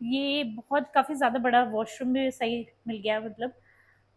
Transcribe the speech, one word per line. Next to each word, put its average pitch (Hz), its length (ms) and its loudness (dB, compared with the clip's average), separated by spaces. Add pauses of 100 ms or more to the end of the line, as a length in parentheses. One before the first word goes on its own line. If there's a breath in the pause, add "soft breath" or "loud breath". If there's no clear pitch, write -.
ये 277 400 0
बहुत, 240 500 -2
काफ़ी 277 220 2
ज़्यादा 262 240 2
बड़ा 240 240 4
वॉशरूम 226 500 -2
भी 262 180 2
सही 233 360 -4 (200)
मिल 220 140 -6
गया, 214 180 0
मतलब, 226 340 -6 (640 soft breath)